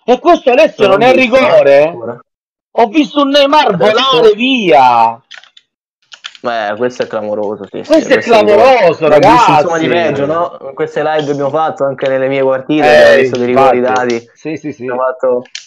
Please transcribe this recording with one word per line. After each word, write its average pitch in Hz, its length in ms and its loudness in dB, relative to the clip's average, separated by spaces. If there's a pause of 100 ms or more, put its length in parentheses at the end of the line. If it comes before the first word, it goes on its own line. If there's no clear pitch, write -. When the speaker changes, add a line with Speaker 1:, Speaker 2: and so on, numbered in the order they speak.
Speaker 1:
E 254 140 0
questo, 311 320 0
Alessio, 254 360 2
Speaker 2:
Non 190 120 2
Speaker 1:
non 233 100 2
è - 20 4
Speaker 2:
ho 262 40 4
visto, 254 220 0
eh, 262 40 4
Speaker 1:
rigore? 143 420 4
Speaker 2:
ancora. 120 380 -6 (500)
Speaker 1:
Ho - 160 0
visto 285 360 -2
un 277 60 0
Neymar 277 460 2
Speaker 2:
Adesso 202 180 0
Speaker 1:
volare 240 420 2
via! 143 880 2 (1200)
Speaker 2:
Eh, 113 340 -4
questo 123 260 -4
è - 40 -4
clamoroso, 104 580 -8
sì, - 180 -14
sì, - 80 -16
Speaker 1:
Questo 311 180 0
è - 60 0
Speaker 2:
questo 220 180 -2
è 220 60 4
rigore. 208 240 2
Speaker 1:
clamoroso, 196 460 2
Speaker 2:
L'ho 151 100 4
visto, 214 320 4
insomma, 165 280 0
di 160 100 -2
Speaker 1:
ragazzi! - 0 -
Speaker 2:
peggio, 143 380 -2
no? 156 480 -6
Queste 156 280 -6
live 151 220 -2
che 139 80 -6
abbiamo 139 180 -4
fatto 151 340 -4
anche 139 240 -4
nelle 131 200 -2
mie 135 140 -2
partite, 131 400 -2
Speaker 1:
Eh, 131 140 4
Speaker 2:
abbiamo - 240 4
visto 131 160 -2
dei 123 100 -2
rigori 123 320 2
Speaker 1:
infatti. 123 360 -2
Speaker 2:
dati. 117 180 -10
Speaker 1:
Sì, 156 240 -12
sì, 151 160 -12
sì. 123 100 -16
Speaker 2:
Abbiamo 127 200 -6
fatto, 127 400 -2 (240)